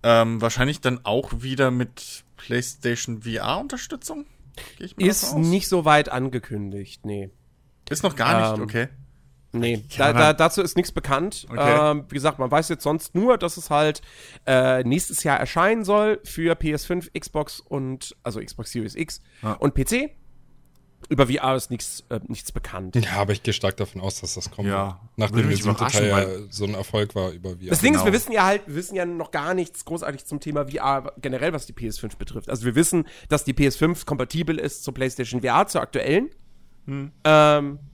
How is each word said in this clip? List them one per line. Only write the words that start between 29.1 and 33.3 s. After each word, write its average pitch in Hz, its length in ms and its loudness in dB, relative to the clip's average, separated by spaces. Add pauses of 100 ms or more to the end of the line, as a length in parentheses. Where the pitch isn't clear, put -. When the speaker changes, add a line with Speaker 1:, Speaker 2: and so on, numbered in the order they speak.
Speaker 2:
gar 160 240 -2
nichts 175 300 -4
großartig 156 400 -8
zum 147 160 -8
Thema 147 280 -4
V 135 80 -8
R 135 440 -2
generell, 131 320 -2
was 151 140 -6
die - 60 -18
P 113 140 -8
S 107 120 -6
fünf - 180 -10
betrifft. - 340 -10
Also 117 140 -4
wir 120 100 2
wissen, 160 320 4 (220)
dass 151 160 0